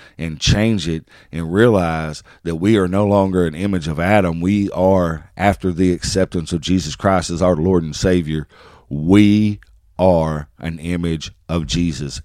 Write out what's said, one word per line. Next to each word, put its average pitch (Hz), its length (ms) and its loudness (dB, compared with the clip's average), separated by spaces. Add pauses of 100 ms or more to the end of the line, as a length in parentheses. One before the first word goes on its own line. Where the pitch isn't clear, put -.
(180)
and 80 220 -8
change 104 480 0
it 80 220 -6 (220)
and 82 200 -6
realize 85 720 2 (200)
that 85 120 -4
we 101 220 2
are 95 100 2
no 98 180 0
longer 95 400 2
an 78 100 -4
image 90 340 -4
of 76 100 -4
Adam, 90 400 2
we 98 320 0
are, 87 640 0
after 95 380 0
the 90 180 2
acceptance 87 640 -4
of 82 80 -4
Jesus 78 340 -2
Christ 95 340 0
as 85 120 -6
our 90 140 2
Lord 87 280 2
and 76 120 -8
Savior, 78 520 -2 (420)
we 104 680 2 (400)
are 80 480 0 (120)
an 82 200 -8
image 85 520 -6 (180)
of 82 160 -2
Jesus, 76 580 -4